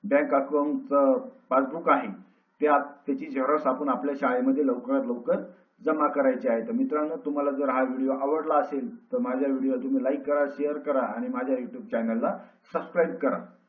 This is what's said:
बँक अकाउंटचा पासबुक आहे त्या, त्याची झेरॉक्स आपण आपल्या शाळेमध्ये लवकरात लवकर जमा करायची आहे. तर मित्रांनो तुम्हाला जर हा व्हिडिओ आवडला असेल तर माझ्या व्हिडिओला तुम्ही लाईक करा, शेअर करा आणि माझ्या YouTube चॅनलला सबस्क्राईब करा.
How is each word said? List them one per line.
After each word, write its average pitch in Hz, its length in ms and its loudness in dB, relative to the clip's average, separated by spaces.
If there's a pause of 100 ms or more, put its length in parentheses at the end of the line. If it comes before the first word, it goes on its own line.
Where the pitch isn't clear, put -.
बँक 139 300 2
अकाउंटचा 139 800 2 (340)
पासबुक 135 380 0
आहे 104 400 0 (320)
त्या, 151 180 4 (280)
त्याची 143 200 -4
झेरॉक्स 135 400 0
आपण 139 220 0
आपल्या 139 320 -2
शाळेमध्ये 135 460 2
लवकरात 247 400 0
लवकर 202 300 -2 (480)
जमा 151 220 2
करायची 131 420 2
आहे. 113 180 0
तर 113 60 -4
मित्रांनो 151 440 0
तुम्हाला 143 340 -2
जर 135 180 0
हा 131 140 2
व्हिडिओ 131 300 0
आवडला 151 420 0
असेल 135 580 -2
तर 123 60 -2
माझ्या 127 300 0
व्हिडिओला 131 340 0
तुम्ही 131 220 0
लाईक 143 180 0
करा, 143 240 2
शेअर 147 320 -2
करा 139 220 0
आणि 120 280 -4
माझ्या 127 280 -2
YouTube 113 360 -8
चॅनलला 113 460 0 (340)
सबस्क्राईब 165 420 0
करा. 110 240 -2 (300)